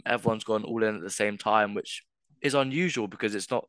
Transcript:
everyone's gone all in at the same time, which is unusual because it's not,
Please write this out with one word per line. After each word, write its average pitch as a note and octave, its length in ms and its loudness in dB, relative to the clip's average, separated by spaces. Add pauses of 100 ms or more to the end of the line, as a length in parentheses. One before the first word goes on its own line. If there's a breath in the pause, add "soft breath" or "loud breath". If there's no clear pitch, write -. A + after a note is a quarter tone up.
everyone's A2+ 400 0
gone A2 180 0
all A2+ 200 0
in A2 120 2
at E2+ 60 -8
the F#2+ 80 -8
same G#2 280 0
time, G#2 360 4
which - 300 -6 (380)
is C3+ 120 0
unusual C3+ 560 0
because G#2 260 -2
it's G2 160 -4
not, B2 180 -2